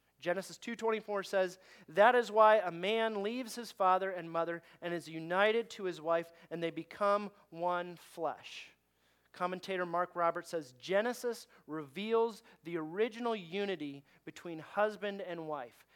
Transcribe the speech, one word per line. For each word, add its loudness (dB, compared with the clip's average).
Genesis -4
two -8
twenty-four -2
says, 0
"That 8
is 2
why 10
a 0
man 0
leaves -4
his -10
father 2
and -8
mother -2
and -4
is -6
united 2
to -10
his -4
wife, 0
and -4
they -2
become -2
one -4
flesh." -8
Commentator -4
Mark -2
Roberts 0
says, -6
"Genesis -2
reveals -2
the -6
original -2
unity -6
between -12
husband -2
and -8
wife. -10